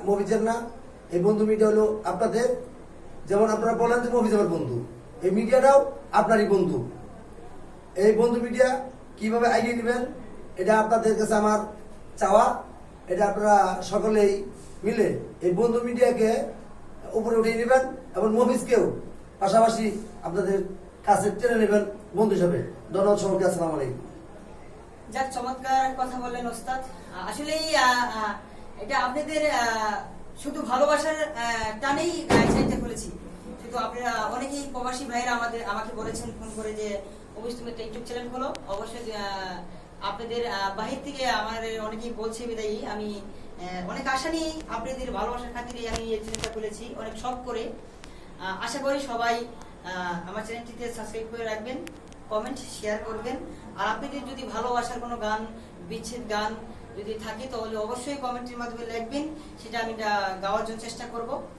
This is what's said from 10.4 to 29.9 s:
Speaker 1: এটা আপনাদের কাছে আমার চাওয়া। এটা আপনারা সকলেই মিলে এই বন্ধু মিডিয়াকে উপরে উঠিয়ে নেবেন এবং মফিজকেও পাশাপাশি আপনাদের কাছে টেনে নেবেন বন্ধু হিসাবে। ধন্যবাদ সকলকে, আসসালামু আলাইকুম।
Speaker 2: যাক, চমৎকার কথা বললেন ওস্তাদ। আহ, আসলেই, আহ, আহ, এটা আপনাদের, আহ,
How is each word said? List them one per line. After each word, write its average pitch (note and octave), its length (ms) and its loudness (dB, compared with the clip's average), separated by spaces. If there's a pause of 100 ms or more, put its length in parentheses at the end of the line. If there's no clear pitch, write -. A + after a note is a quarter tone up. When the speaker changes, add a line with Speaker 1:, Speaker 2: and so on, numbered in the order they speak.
Speaker 1:
এটা G#3+ 220 6
আপনাদের A3 400 4
কাছে G#3+ 140 2
আমার G#3+ 260 4 (580)
চাওয়া। G#3+ 460 6 (440)
এটা F3+ 180 2
আপনারা G3 560 6
সকলেই G#3 640 4 (400)
মিলে F#3+ 360 2 (220)
এই F3 120 4
বন্ধু A3+ 300 4
মিডিয়াকে A3 600 4 (680)
উপরে A3+ 240 2
উঠিয়ে A3 180 4
নেবেন B3+ 400 4 (200)
এবং G#3+ 180 4
মফিজকেও A#3+ 680 4 (400)
পাশাপাশি A3 680 4 (160)
আপনাদের F#3 400 2 (420)
কাছে G3+ 260 6
টেনে A#3 240 2
নেবেন G#3 300 6 (300)
বন্ধু G3 200 4
হিসাবে। F3 380 2 (200)
ধন্যবাদ G3 240 6
সকলকে, F#3 280 2
আসসালামু E3+ 280 2
আলাইকুম। B2+ 240 -2 (1120)
Speaker 2:
যাক, C4 220 -2
চমৎকার C4 640 0
কথা B3+ 220 -4
বললেন B3 280 -4
ওস্তাদ। - 320 -4
আহ, - 500 -10
আসলেই, D4+ 460 -2
আহ, B3 420 4
আহ, G#3+ 160 -2 (460)
এটা C4+ 200 -2
আপনাদের, D4 520 0
আহ, A3+ 520 0 (400)